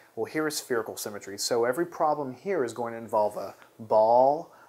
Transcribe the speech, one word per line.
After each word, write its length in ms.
well, 100
here 200
is 100
spherical 400
symmetry. 420
So 260
every 220
problem 460
here 320
is 80
going 200
to 60
involve 380
a 180
ball 720